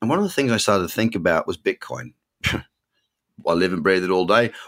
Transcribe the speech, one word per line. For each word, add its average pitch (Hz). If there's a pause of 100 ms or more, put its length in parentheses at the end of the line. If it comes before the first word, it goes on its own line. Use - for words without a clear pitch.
And 113
one 170
of 202
the 180
things 135
I 107
started 98
to -
think 113
about 85
was 90
Bitcoin. - (160)
<laughs> -
I - (840)
live 90
and 85
breathe 92
it 92
all 92
day. 110 (160)